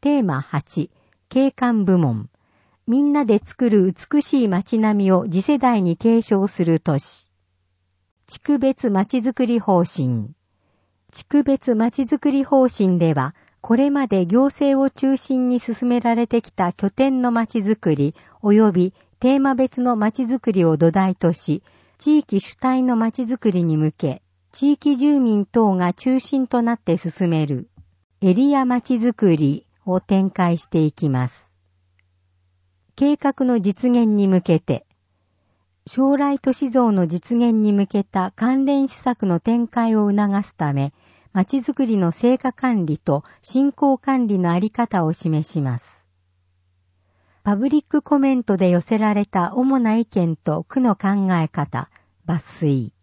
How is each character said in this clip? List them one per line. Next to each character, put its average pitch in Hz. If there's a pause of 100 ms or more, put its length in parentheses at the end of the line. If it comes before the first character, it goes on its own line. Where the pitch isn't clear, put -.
テ 285
ー 240
マ 139
八、 - (400)
景 269
観 226
部 185
門。 120 (600)
み 262
ん 285
な 294
で 214
作 -
る 190
美 -
し 262
い -
街 196
並 214
み 190
を 185
次 180
世 294
代 240
に 170
継 226
承 202
す -
る 165
都 147
市。 - (960)
地 -
区 285
別 262
ま 202
ち 254
づ 233
く 254
り 233
方 190
針。 127 (800)
地 -
区 285
別 262
ま 226
ち -
づ 254
く 285
り 277
方 262
針 185
で 165
は、 139 (260)
こ -
れ 277
ま 277
で 190
行 233
政 277
を 269
中 269
心 254
に 247
進 233
め 240
ら 233
れ 233
て 233
き -
た 175
拠 196
点 262
の 247
ま 233
ち 226
づ 208
く 165
り、 143 (260)
及 214
び 180 (260)
テ 262
ー 277
マ 269
別 254
の 247
ま 214
ち 262
づ 240
く -
り 180
を 160
土 165
台 185
と 170
し、 - (380)
地 302
域 196
主 -
体 254
の 247
ま 226
ち 254
づ 240
く 220
り 175
に 160
向 151
け、 - (280)
地 285
域 285
住 285
民 214
等 214
が 180
中 254
心 262
と 240
な 233
っ -
て 165
進 175
め 156
る 139 (520)
エ 185
リ 277
ア 269
ま 247
ち 254
づ 233
く 170
り 147 (240)
を 185
展 190
開 175
し -
て 165
い 156
き -
ま 127
す。 - (1400)
計 285
画 277
の 240
実 208
現 233
に 202
向 185
け 165
て、 - (1000)
将 269
来 277
都 262
市 269
像 233
の 185
実 175
現 233
に 214
向 202
け 202
た 190
関 262
連 277
施 -
策 240
の 175
展 233
開 226
を 208
促 202
す -
た 147
め、 139 (380)
ま 190
ち -
づ 262
く 262
り 220
の 175
成 247
果 254
管 226
理 151
と 147 (180)
進 277
行 269
管 254
理 202
の 175
あ 175
り 214
方 208
を 156
示 156
し 156
ま 127
す。 - (1400)
パ 208
ブ 247
リ 294
ッ -
ク 294
コ 285
メ 269
ン 247
ト 196
で 180
寄 175
せ 220
ら 214
れ 202
た 180
主 262
な 220
意 233
見 165
と 160
区 -
の 226
考 196
え 165
方、 - (380)
抜 165
粋。 135